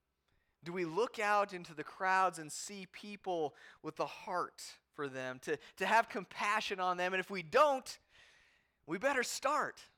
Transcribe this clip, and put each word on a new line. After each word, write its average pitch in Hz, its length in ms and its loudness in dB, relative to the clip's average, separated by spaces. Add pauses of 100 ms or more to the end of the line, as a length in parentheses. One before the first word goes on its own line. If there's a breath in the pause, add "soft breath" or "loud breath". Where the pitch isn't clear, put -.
(640)
Do 160 80 -10
we 180 140 -2
look 208 340 0
out 208 340 2
into 170 200 -12
the 147 100 -8
crowds 185 540 2
and 156 140 -10
see 196 400 -10
people 190 640 -4 (260 loud breath)
with 156 160 -8
the 160 80 0
heart - 580 -4 (320)
for 143 120 -4
them, 131 360 -6
to, 151 140 -2 (200 loud breath)
to 190 80 -2
have 220 240 6
compassion 208 680 -2
on 180 180 2
them. 180 160 0
And 190 60 2
if 185 100 -2
we 196 120 -4
don't, 262 560 4 (880 soft breath)
we 160 120 -4
better 254 260 2
start. 269 580 0 (160)